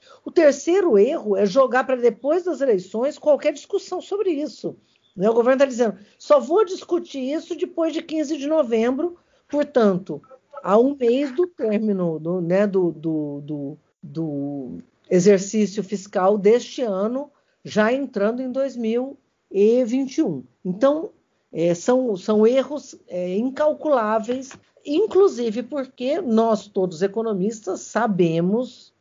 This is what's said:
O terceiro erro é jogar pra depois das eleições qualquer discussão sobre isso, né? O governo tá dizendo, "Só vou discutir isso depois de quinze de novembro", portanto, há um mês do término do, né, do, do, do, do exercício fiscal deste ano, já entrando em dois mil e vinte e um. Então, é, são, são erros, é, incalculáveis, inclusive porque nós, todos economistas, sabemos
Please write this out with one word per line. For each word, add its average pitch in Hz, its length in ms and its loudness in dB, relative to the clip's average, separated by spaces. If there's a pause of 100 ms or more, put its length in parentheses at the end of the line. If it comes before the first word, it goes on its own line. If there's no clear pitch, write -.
(220)
O - 80 -12
terceiro 330 680 4
erro 214 380 2
é 202 100 2
jogar 254 380 2
pra 262 120 0
depois 262 480 0
das 311 160 -4
eleições 240 580 -2
qualquer 294 340 2
discussão 370 500 -8
sobre 392 280 -4
isso, 277 460 -6 (400)
né? 196 140 2
O 226 40 0
governo 247 260 2
tá 277 40 6
dizendo, 233 320 0 (220)
"Só 294 200 4
vou 320 280 2
discutir 339 680 -6
isso 320 240 -6
depois 320 380 -4
de 320 80 -6
quinze 302 340 -4
de 269 100 -8
novembro", 269 680 0 (320)
portanto, 208 720 0 (420)
há 196 160 4
um 269 160 4
mês 254 400 0
do 359 120 0
término 208 720 -2
do, 170 240 -4
né, 185 240 2
do, 185 260 0
do, 151 480 -4
do, 143 380 -10 (240)
do 143 760 -8 (320)
exercício 196 720 2
fiscal 196 540 -2
deste 226 460 2
ano, 233 480 -4 (340)
já 214 280 0
entrando 247 500 -2
em 254 100 -8
dois 262 240 -4
mil 240 400 -4 (340)
e 226 340 4
vinte 254 340 -2
e 320 40 2
um. 156 220 -2 (200)
Então, 269 460 0 (420)
é, 170 220 0
são, 247 420 0
são 214 300 2
erros, 262 480 -2 (140)
é, 180 280 -6
incalculáveis, 254 1160 0 (320)
inclusive 285 800 2
porque 269 580 -4
nós, 226 480 0
todos 185 340 -2
economistas, 196 800 -4
sabemos 190 1200 0